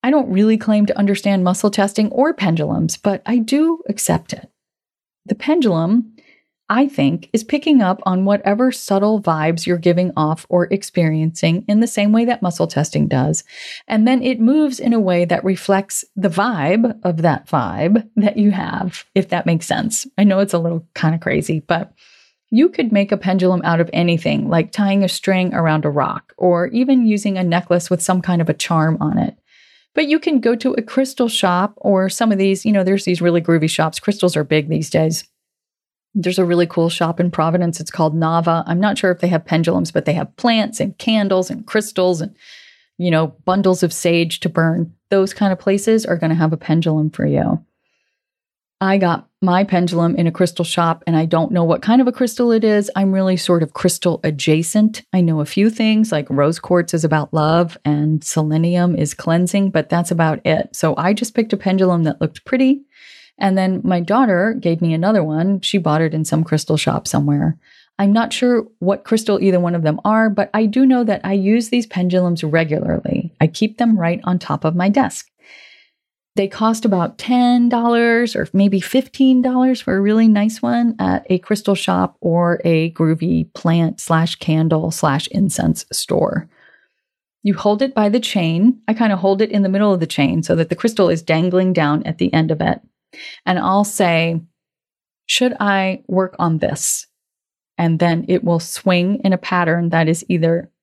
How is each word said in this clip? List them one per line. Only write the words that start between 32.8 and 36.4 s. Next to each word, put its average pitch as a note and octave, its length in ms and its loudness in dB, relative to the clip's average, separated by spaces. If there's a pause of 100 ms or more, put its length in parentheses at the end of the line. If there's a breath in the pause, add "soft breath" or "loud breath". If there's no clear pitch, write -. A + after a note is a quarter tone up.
there's G3 220 0
these F3 160 0
really E3+ 180 2
groovy E3 300 2
shops. D#3 280 -2
Crystals - 380 -2
are D3+ 80 0
big D3+ 240 0
these D#3 220 -4
days. D#3+ 360 -2 (880)
There's F3+ 260 -2
a F#3 40 2